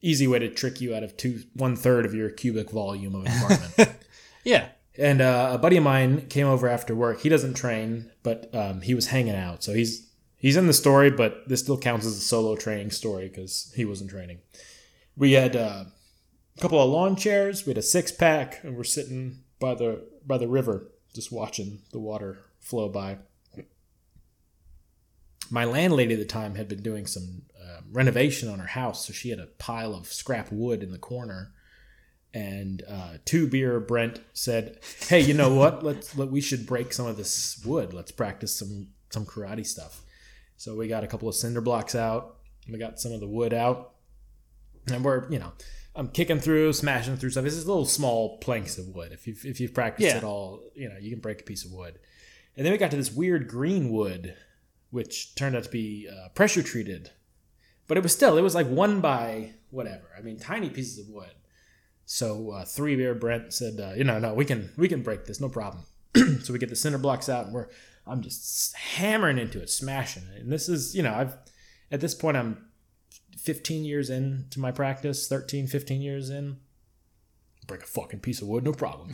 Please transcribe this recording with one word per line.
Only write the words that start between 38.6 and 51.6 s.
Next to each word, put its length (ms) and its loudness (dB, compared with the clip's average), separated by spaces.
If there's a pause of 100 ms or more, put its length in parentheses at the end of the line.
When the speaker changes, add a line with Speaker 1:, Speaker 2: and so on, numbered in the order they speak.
Speaker 1:
some 160 -6
karate 400 -10
stuff." 360 -10 (540)
So 200 -12
we 120 -4
got 160 -4
a 40 -8
couple 200 -6
of 60 -4
cinder 280 -2
blocks 340 0
out. 400 -2 (360)
We 60 -10
got 220 -10
some 140 -6
of 60 -8
the 80 -8
wood 260 0
out, 400 0 (1000)
and 120 -2
we're, 280 2
you 80 -2
know, 140 -12 (420)
I'm 140 -6
kicking 300 0
through, 340 4
smashing 440 0
through 140 -4
stuff. 120 -2
This 120 -2
is 100 -8
little 220 2
small 500 0
planks 400 -4
of 120 -12
wood. 220 -14
If 140 -20
you've, 180 -12
if 160 -10
you've 140 -4
practiced 360 2
Speaker 2:
Yeah. 80 2
Speaker 1:
at 60 -4
all, 380 -8 (140)
you 120 -12
know, 140 -14
you 80 -10
can 120 -10
break 200 -8
a 40 -20
piece 200 -12